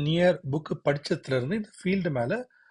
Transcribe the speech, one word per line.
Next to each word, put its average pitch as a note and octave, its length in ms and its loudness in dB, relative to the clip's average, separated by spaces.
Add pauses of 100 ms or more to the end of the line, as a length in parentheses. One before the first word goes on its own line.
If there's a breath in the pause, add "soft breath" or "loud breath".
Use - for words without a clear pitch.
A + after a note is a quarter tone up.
Near E3+ 380 4 (120)
புக் D#3+ 200 -4 (120)
படிச்சதுல D3 520 0
இருந்து C3 200 0
இந்த G#3+ 140 -6
ஃபீல்டு F#3 420 -2
மேல C#3 360 -2 (240 soft breath)